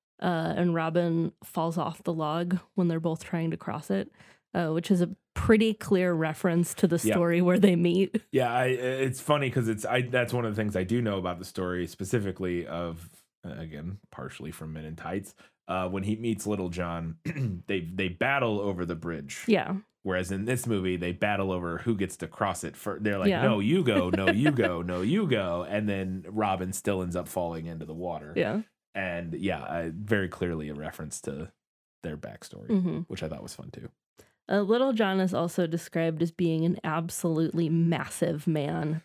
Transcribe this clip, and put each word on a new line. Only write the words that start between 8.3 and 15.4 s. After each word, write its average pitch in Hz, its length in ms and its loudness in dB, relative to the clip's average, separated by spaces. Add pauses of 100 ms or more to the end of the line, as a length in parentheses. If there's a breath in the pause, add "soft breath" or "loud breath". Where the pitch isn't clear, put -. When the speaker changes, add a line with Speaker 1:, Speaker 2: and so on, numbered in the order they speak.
Speaker 2:
Yeah, 127 200 4
I, 127 140 4
it's 131 540 0
funny 143 300 4
'cause 117 180 0
it's, 107 160 -2
I, 127 180 4
that's 120 300 2
one 120 120 0
of 107 120 -2
the 110 40 -2
things 104 140 0
I 92 100 2
do 113 180 2
know 104 160 0
about 90 200 -4
the 87 60 -10
story, 90 420 -2
specifically 90 800 -2
of, 85 420 -6 (380)
uh, 85 60 -10
again, 80 460 -10 (120)
partially 71 400 -12
from 80 220 -10
Men 78 140 -10
in 80 100 -10
Tights. 95 380 -8 (340 soft breath)